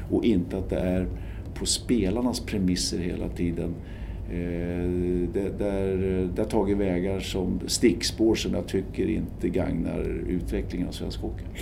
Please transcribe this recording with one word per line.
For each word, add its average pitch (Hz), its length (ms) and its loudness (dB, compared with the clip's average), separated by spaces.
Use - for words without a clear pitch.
Och - 140 6
inte 98 340 4
att 95 120 -2
det 90 100 2
är 92 260 2
på 190 120 -4
spelarnas 117 760 2
premisser 90 580 0
hela 87 300 -2
tiden. 85 460 -2
Eh, 87 580 -2
det, 98 240 -2
där, 95 760 2
där 107 80 2
tar 110 200 2
vi 101 100 2
vägar 95 460 0
som 92 460 -2
stickspår - 680 4
som 95 200 -2
jag 95 120 -2
tycker 95 440 -2
inte 90 380 -2
gagnar 85 520 0
utvecklingen 92 600 -2
av 90 40 -8
svensk - 280 -6
hockey. - 240 -6